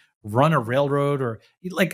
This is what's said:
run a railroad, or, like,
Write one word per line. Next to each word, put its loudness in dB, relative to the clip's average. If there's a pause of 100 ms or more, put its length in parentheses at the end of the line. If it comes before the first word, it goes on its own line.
(240)
run 2
a 2
railroad, 0
or, -6 (280)
like, -2